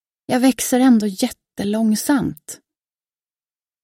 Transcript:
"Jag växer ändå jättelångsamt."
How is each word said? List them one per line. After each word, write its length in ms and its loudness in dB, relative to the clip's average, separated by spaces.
"Jag 140 0
växer 400 0
ändå 260 4
jättelångsamt." 1500 -4